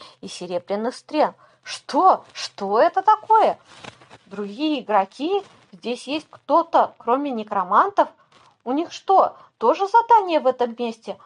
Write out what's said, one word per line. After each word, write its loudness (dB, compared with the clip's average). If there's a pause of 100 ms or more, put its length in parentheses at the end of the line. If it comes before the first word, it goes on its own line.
(200)
и -16
серебряных -8
стрел. -2 (260)
«Что? 0
Что -4
это 2
такое? 2 (640)
Другие -6
игроки? -2 (280)
Здесь -10
есть -8
кто-то, 0
кроме -2
некромантов? 0 (540)
У -8
них -4
что, 0 (220)
тоже 0
задание 2
в -2
этом -2
месте? -10